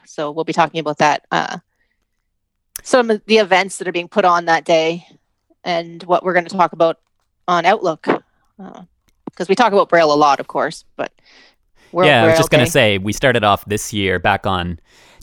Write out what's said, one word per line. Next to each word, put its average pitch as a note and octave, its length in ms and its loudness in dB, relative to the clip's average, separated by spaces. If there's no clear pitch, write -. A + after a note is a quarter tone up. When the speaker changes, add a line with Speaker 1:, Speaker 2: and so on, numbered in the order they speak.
Speaker 1:
So D3 260 -8
we'll D#3+ 140 -6
be D#3+ 80 -6
talking G3+ 260 0
about D3 180 -6
that, D3 340 0
uh, E3+ 260 -4
some B3 280 0
of G#3+ 160 -4
the A3 100 2
events F#3+ 400 0
that F3 100 -10
are F3 60 -6
being F3 140 -8
put G3 180 -2
on F3 200 2
that E3 200 0
day E3 400 0
and E3+ 400 -8
what F3 200 0
we're F3+ 100 -4
gonna E3+ 160 -2
talk F3 240 0
about E3 260 0
on E3+ 180 0
Outlook, F#3 420 -2
uh, - 760 -10
'cause F3 120 -8
we F#3+ 80 0
talk A3+ 160 2
about F#3+ 180 2
Braille E3 220 4
a D3 40 2
lot, D3 240 2
of C3+ 80 -12
course, D3 360 -6
but - 160 -10
World F3 160 2
Speaker 2:
Yeah, B2+ 140 6
I A2 40 6
was A2 60 6
Speaker 1:
Braille - 80 4
Speaker 2:
just - 120 0
gonna A#2+ 140 4
Speaker 1:
Day. - 40 0
Speaker 2:
say, G#2+ 280 2
we G2+ 160 -4
started A#2+ 300 0
off G2+ 220 2
this G#2 280 -6
year F#2+ 260 -2
back G2 260 -2
on F2 340 -4